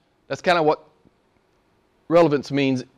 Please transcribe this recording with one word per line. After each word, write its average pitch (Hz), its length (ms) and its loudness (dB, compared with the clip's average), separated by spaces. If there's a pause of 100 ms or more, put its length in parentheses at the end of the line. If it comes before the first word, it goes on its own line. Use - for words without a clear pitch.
(280)
That's 139 140 -10
kinda 175 220 0
what 151 200 0 (1200)
relevance 151 440 2
means. 135 320 -2 (140)